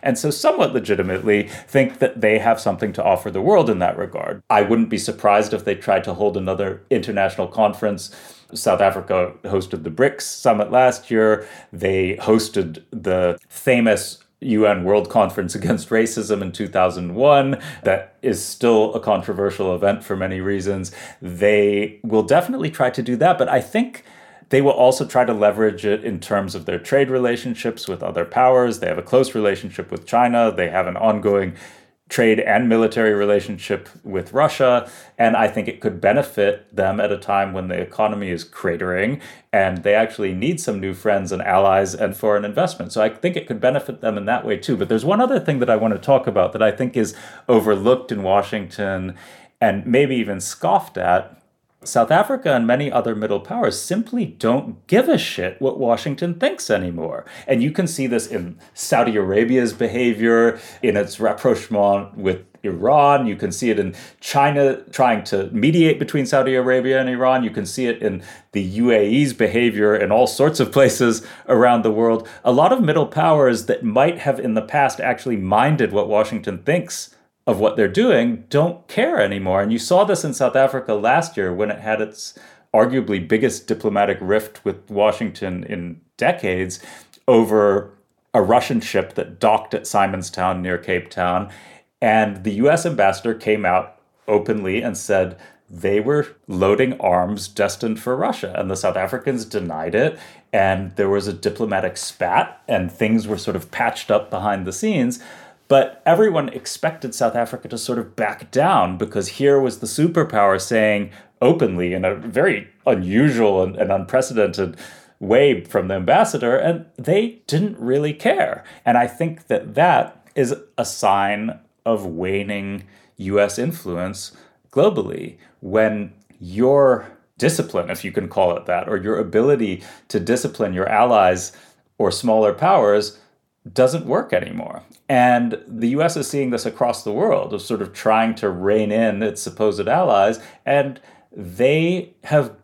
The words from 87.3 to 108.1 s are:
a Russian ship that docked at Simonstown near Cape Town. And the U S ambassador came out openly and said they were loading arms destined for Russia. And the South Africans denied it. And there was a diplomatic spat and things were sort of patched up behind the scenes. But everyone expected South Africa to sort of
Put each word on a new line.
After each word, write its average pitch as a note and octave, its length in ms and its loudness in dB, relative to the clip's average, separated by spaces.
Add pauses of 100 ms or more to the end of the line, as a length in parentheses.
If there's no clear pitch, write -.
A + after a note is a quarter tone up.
a A2+ 80 6
Russian A#2 380 2
ship - 340 -4
that F2+ 240 -8
docked G#2+ 340 0
at - 100 -6
Simonstown F#2 800 -2
near F2+ 160 -4
Cape F2 320 -6
Town. F#2 400 -2 (500)
And G#2+ 440 2
the G#2+ 100 -2
U A#2 160 2
S E3+ 160 2
ambassador A2 480 0
came G#2+ 320 -2
out F2+ 340 -2 (280)
openly G#2 560 0
and - 120 -4
said F#2 400 -2 (320)
they G2 320 -2
were C#3+ 360 -2 (100)
loading G#2 560 0
arms F#2 460 0
destined G#2+ 520 -4
for B2+ 160 -4
Russia. G2+ 400 -4
And F#2+ 140 -4
the F#2+ 60 -4
South F#2 220 -2
Africans A#2 460 -4
denied E2+ 520 -6
it. D3 240 0 (340)
And F#2+ 440 0
there G2 120 0
was G2+ 180 0
a G2+ 60 -4
diplomatic F#2+ 640 -4
spat - 680 -2
and F#2 240 -2
things A2 360 -2
were G#2 120 -4
sort G2 160 -6
of - 160 -10
patched - 400 -4
up G#2 180 0
behind G2 380 -4
the F#2+ 60 -6
scenes. C#3 460 -2 (480)
But C3+ 360 4
everyone E3+ 460 2
expected C#3 640 -8
South A#2 220 -2
Africa A#2 320 -4
to A#2 100 -10
sort A#2+ 220 -4
of A2 160 -10